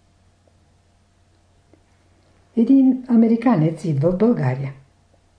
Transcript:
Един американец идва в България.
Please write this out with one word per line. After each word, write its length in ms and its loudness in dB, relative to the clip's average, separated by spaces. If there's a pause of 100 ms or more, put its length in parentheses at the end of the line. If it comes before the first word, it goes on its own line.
(2500)
Един 520 2
американец 760 0
идва 260 -2
в 80 -6
България. 540 -2 (680)